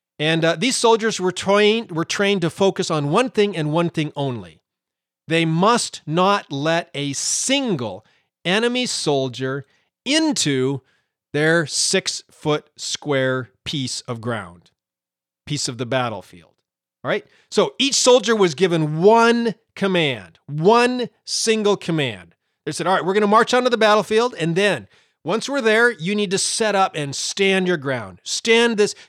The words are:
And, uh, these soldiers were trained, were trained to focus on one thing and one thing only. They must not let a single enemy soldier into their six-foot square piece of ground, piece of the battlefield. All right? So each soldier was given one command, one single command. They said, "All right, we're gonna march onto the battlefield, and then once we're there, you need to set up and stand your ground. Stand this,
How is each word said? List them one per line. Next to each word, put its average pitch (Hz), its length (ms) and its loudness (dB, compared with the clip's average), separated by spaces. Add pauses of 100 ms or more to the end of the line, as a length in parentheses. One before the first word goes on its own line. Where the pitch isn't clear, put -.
(180)
And, 160 280 0
uh, 165 100 2
these 226 220 -2
soldiers 226 420 2
were 180 140 -2
trained, 208 580 2
were 165 140 -4
trained 202 360 0
to 165 80 0
focus 196 400 0
on 147 220 -2
one 233 180 2
thing 202 280 0
and 151 160 -2
one 170 160 2
thing 151 260 -4
only. 117 460 -6 (640)
They 165 160 2
must 180 640 2
not 185 460 0
let 160 420 -2
a 143 200 -6
single 160 920 -4 (400)
enemy 240 400 0
soldier 131 800 -4 (400)
into 151 760 0 (520)
their 156 340 0
six-foot - 1080 -4
square 131 720 -4 (160)
piece 135 360 -6
of 117 200 -10
ground, 98 500 -10 (760)
piece 143 220 -6
of 123 100 -8
the 123 80 -6
battlefield. 113 680 -6 (500)
All 127 60 -6
right? 208 160 -2 (260)
So 185 260 0
each 262 180 0
soldier 233 420 4
was 175 180 2
given 160 460 0
one 233 540 4 (200)
command, 147 720 -2
one 233 640 2 (160)
single 214 500 0
command. 127 600 -4 (300)
They 160 60 -6
said, 165 160 -4
"All 185 80 2
right, 160 80 0
we're 190 120 0
gonna 208 120 2
march 220 260 4
onto 254 160 2
the 240 80 -2
battlefield, 214 600 2
and 165 160 -2
then 180 320 0 (380)
once 214 240 -4
we're 277 100 -2
there, 226 320 4
you 180 240 -4
need 208 160 -2
to 190 60 -2
set 208 360 -2
up 190 220 2
and 143 180 -6
stand 190 540 0
your 180 100 0
ground. 123 460 -8
Stand 233 540 2
this, 208 180 2 (140)